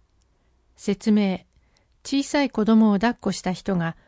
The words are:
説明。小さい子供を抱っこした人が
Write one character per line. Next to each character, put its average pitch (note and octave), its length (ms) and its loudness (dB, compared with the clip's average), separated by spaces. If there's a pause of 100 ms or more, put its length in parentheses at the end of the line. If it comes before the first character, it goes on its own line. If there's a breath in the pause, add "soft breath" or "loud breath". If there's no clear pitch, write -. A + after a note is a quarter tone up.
(760)
説 G#3 380 -2
明。 G3+ 320 0 (600)
小 C#4 200 -2
さ D4 180 -2
い C4 80 -2
子 G#3+ 140 -2
供 A3 260 4
を G3+ 40 2
抱 A3 160 0
っ A#3+ 100 -6
こ G3 120 -4
し - 100 -10
た F#3 100 -4
人 F#3 240 -6
が E3 200 -4 (120)